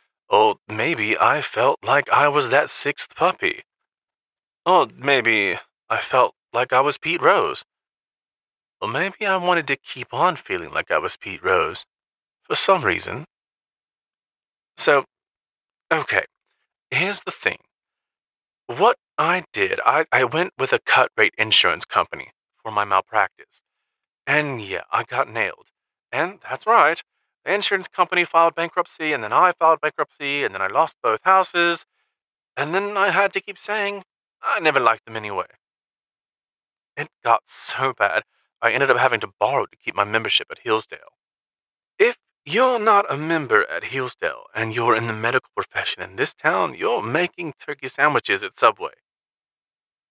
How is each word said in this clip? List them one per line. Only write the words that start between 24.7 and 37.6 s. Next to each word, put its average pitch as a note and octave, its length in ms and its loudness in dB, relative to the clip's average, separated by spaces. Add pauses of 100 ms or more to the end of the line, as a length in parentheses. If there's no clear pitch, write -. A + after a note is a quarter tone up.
I G#2+ 140 -2
got B2+ 240 -4
nailed. G#2+ 380 -6 (460)
And F3 260 -4 (100)
that's C3 180 -10
right. E3+ 360 4 (420)
The D3 80 -2
insurance G3 360 -2
company F3 360 0
filed E3 300 4
bankruptcy, E3 580 -4
and B2+ 100 -4
then G#2+ 100 -6
I F3 200 4
filed D#3+ 300 2
bankruptcy, C#3+ 600 -4
and G2+ 120 -2
then F#2+ 80 -4
I F#2+ 60 0
lost C3 340 0
both A2 200 0
houses, F3 640 2 (720)
and D3 180 -4
then G3+ 220 -2
I G3 140 2
had F#3+ 240 2
to G3 80 -4
keep G3+ 160 -14
saying, G3+ 460 -6 (380)
I A3 180 -2
never D3 200 2
liked A2+ 240 2
them A2 120 -12
anyway. G2+ 320 -6 (1500)
It D3 120 -10 (140)
got A#2 240 2
so - 460 -6